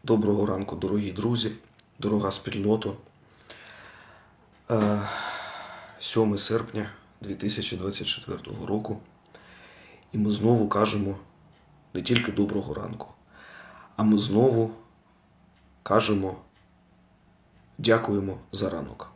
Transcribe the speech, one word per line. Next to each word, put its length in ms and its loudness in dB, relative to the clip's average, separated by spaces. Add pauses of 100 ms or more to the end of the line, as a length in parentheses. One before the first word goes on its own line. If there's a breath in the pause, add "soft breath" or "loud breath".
Доброго 440 2
ранку, 300 -4
дорогі 360 -2
друзі, 400 -2 (460)
дорога 320 0
спільнота. 600 0 (1800 loud breath)
Е, 300 4 (1000 loud breath)
сьоме 400 2
серпня 520 -2 (300)
дві 140 -8
тисячі 420 -4
двадцять 300 -6
четвертого 600 -6
року. 320 -4 (1120 loud breath)
І 60 -2
ми 120 2
знову 380 4
кажемо 480 2 (760)
не 80 -4
тільки 300 2
доброго 420 0
ранку, 340 -10 (880 loud breath)
а 60 0
ми 160 6
знову 520 4 (1120)
кажемо 540 2 (1400)
дякуємо 600 2 (140)
за 180 -2
ранок. 460 -10